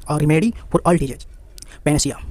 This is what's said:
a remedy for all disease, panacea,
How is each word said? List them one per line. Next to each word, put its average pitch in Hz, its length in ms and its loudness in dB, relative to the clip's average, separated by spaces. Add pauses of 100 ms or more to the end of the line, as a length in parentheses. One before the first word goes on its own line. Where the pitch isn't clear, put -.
a 151 160 0
remedy 160 260 4 (200)
for - 140 2
all 175 200 4
disease, - 240 -10 (560)
panacea, 143 340 0 (120)